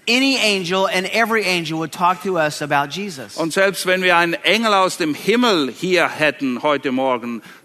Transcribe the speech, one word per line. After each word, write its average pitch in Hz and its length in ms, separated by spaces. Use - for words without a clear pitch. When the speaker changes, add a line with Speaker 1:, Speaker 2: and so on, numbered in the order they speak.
Speaker 1:
any 262 280
angel 190 520
and 185 180
every 220 380
angel 165 340
would 160 140
talk 180 320
to 185 140
us 151 220
about 143 300
Jesus. 151 460
Speaker 2:
Und 156 160
selbst 196 340
wenn 185 160
wir 180 140
einen 170 180
Engel 208 400
aus 185 220
dem 156 180
Himmel 196 560
hier 165 380
hätten 139 560
heute 143 260
Morgen, 123 500